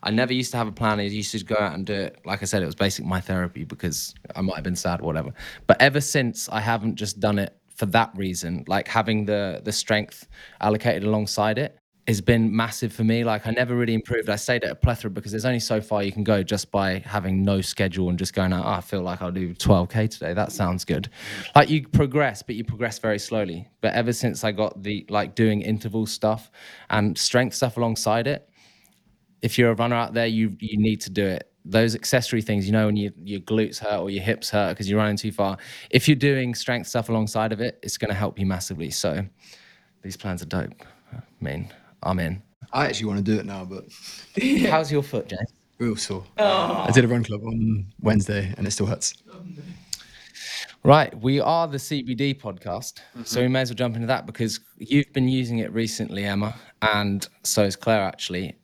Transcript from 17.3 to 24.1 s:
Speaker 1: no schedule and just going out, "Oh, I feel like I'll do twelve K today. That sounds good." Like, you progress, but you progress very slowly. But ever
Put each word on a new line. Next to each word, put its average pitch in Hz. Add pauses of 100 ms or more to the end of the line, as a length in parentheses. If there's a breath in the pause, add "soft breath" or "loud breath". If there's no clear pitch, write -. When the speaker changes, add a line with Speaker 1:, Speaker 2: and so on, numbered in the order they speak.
Speaker 1:
no 98
schedule 92
and 87
just 92
going 95
out, 90
"Oh, 104
I 87
feel 95
like 90
I'll 90
do 90
twelve 90
K 110
today. 85
That 104
sounds 92
good." - (480 loud breath)
Like, 143
you 151
progress, 139
but 120
you 113
progress 110
very 107
slowly. 98 (100)
But 104
ever 117